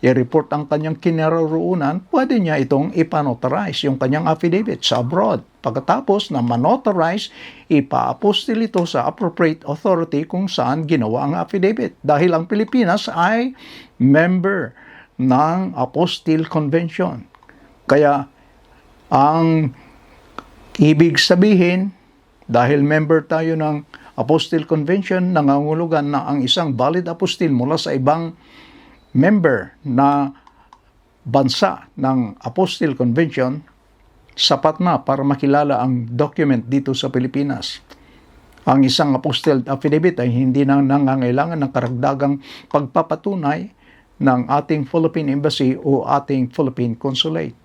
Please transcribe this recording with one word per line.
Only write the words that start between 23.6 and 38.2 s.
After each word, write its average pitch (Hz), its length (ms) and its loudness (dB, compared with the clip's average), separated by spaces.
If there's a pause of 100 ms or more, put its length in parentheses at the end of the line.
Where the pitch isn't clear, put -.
Apostille 156 480 0
Convention, 180 640 -2
nangangulugan 151 800 0
na 135 160 -4
ang 139 160 -2
isang 143 320 -2
valid 165 320 0
apostille 170 460 -2
mula 139 260 0
sa - 160 -4
ibang 160 400 -2 (800)
member 151 640 2
na 139 560 0 (880)
bansa 131 720 0
ng 127 400 -2
Apostille 170 560 -2
Convention, 131 720 -2 (720)
sapat 156 400 0
na 170 240 0
para 143 240 -2
makilala 139 560 2
ang 123 240 -2
document 123 640 0
dito 135 240 -2
sa 131 160 -4
Pilipinas. 131 720 -4 (880)